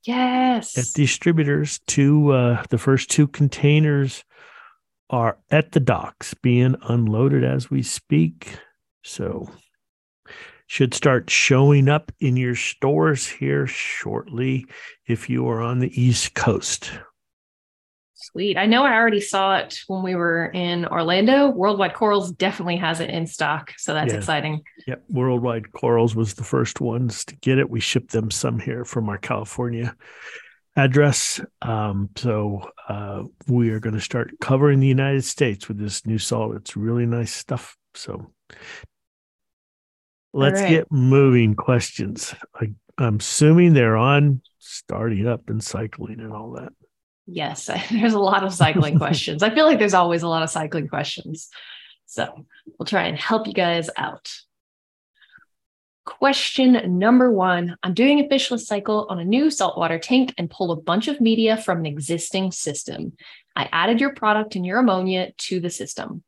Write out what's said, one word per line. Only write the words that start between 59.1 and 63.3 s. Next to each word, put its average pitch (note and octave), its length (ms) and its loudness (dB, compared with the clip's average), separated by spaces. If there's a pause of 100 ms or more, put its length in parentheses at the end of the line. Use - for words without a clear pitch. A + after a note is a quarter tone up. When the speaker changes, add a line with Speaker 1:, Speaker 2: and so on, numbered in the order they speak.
Speaker 1:
a E3+ 60 -6
new C4+ 260 2
saltwater E3 480 -2
tank B3+ 380 2
and E3+ 120 -6
pulled F3 280 -4
a D#3 40 -12
bunch F#3+ 280 -2
of D4 100 -6
media A3 380 2
from F#3 220 -2
an D#3+ 60 -4
existing E3+ 680 -4
system. - 580 -10 (460)